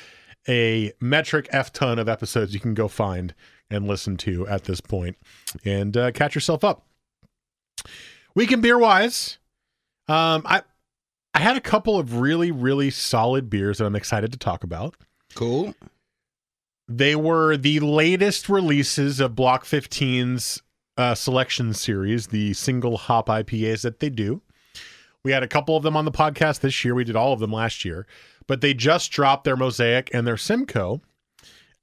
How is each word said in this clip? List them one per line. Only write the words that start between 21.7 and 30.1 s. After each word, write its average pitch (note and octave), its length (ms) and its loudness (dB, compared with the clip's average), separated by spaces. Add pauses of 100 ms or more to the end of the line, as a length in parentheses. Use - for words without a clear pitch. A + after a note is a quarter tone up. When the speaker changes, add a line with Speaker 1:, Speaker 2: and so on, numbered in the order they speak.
Speaker 1:
series, G#2 540 -2
the G#2 260 0
single A#2+ 420 -2
hop A2+ 320 0
I A2 140 2
P A2 280 -4
As A2 120 -4
that A#2 180 -6
they D3+ 80 -2
do. A#2 320 -4 (840)
We C3 80 -2
had C3+ 120 2
a B2 60 -4
couple D3+ 280 2
of D3+ 60 0
them D#3 140 0
on D#3 100 0
the D3+ 40 -2
podcast D3+ 500 2
this - 240 0
year. B2 100 2
We B2 100 0
did A#2 100 -4
all B2+ 200 2
of A#2 40 -4
them G#2+ 140 -2
last A2 320 -4
year. F2+ 220 -8 (400)
But C3 160 -2
they C#3+ 100 4
just C3+ 400 2
dropped C#3 320 2
their C3+ 100 2
Mosaic B2+ 600 2